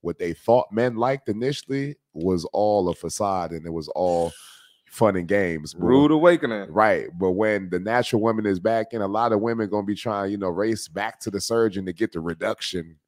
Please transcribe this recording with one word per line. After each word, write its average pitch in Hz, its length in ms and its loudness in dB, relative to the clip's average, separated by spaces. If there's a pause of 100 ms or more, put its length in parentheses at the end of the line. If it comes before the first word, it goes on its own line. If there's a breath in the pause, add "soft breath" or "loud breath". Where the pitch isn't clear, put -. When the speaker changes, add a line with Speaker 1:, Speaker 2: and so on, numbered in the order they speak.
Speaker 1:
what 85 160 -6
they 85 140 -4
thought - 380 2
men 117 260 0
liked 131 320 -2
initially 139 680 -4 (160)
was 87 400 -2
all 104 360 2
a 85 60 -2
facade, 90 560 -4
and 82 160 -10
it 82 60 -8
was 80 160 -8
all 85 440 0 (580 soft breath)
fun 101 260 2
and 87 100 -2
games. 82 480 -2
But 92 120 -4
Speaker 2:
Rude 143 260 6
awakening. 151 580 2
Speaker 1:
Right. 95 380 4 (100)
But 92 140 2
when 101 380 0
the 90 100 -2
natural 113 420 0
woman 110 240 0
is 95 140 0
back 110 320 0
in, 110 100 -4
a 98 60 -2
lot 113 240 0
of 104 80 2
women 113 280 -2
gonna 101 180 -2
be 101 100 -2
trying, 101 340 -4
you 104 80 -4
know, 95 120 -2
race 104 360 -2
back 101 340 -8
to 104 120 -8
the 98 80 -4
surgeon 107 460 0
to 92 60 -6
get 110 200 -4
the 82 80 -6
reduction 82 760 -6 (120)